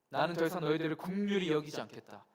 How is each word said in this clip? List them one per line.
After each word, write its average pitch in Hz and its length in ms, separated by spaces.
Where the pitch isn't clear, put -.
나는 160 280
더 165 100
이상 180 140
너희들을 156 340
긍휼히 196 560
여기지 151 300
않겠다." 107 440